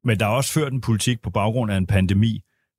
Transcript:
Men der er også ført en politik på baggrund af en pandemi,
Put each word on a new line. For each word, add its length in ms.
Men 160
der 60
er 40
også 220
ført 200
en 80
politik 420
på 80
baggrund 420
af 40
en 100
pandemi, 540